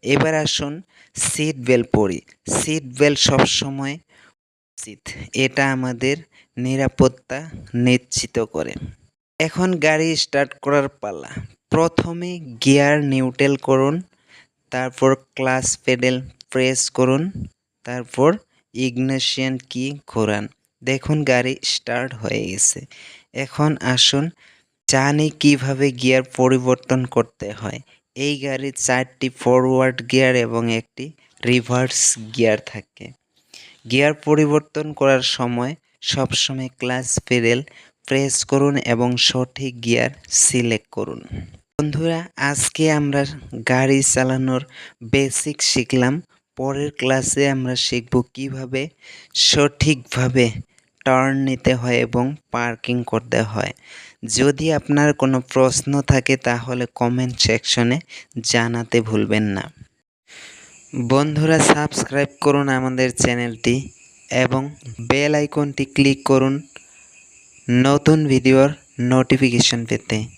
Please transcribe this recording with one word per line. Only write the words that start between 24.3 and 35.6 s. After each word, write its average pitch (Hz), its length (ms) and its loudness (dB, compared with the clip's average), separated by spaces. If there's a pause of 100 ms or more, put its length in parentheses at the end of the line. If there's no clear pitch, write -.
জানি 143 380 2 (160)
কিভাবে 139 440 2 (140)
গিয়ার 131 240 4 (140)
পরিবর্তন 127 640 2 (140)
করতে 113 340 -2 (120)
হয়। 107 200 -8 (360)
এই 143 180 -4 (120)
গাড়ির 131 300 -6 (100)
চারটি 127 420 -2 (140)
ফরওয়ার্ড 127 540 4 (140)
গিয়ার 131 240 4 (120)
এবং 117 160 -2 (180)
একটি - 240 -14 (460)
রিভার্স 123 500 0 (340)
গিয়ার 110 240 2 (120)
থাকে। - 360 -18 (840)
গিয়ার 143 240 4 (120)
পরিবর্তন 151 600 2 (120)
করার 135 240 4 (140)
সময় 120 360 -2 (400)